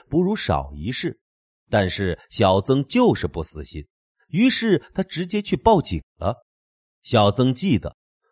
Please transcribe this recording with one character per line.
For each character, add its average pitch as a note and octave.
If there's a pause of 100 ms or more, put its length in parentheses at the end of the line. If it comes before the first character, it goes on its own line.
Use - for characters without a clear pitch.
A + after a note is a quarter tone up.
不 E3
如 G3
少 C#2+
一 D#2
事， - (500)
但 G2+
是 F2+ (120)
小 G2
曾 C3+
就 A#3
是 -
不 D#2
死 D#2
心， D2+ (440)
于 A3
是 A3 (120)
他 F#3+
直 F3+
接 G#3
去 -
报 G#3+
警 D#2+ (160)
了。 G2+ (680)
小 G#2
曾 B2+
记 D3+
得， - (360)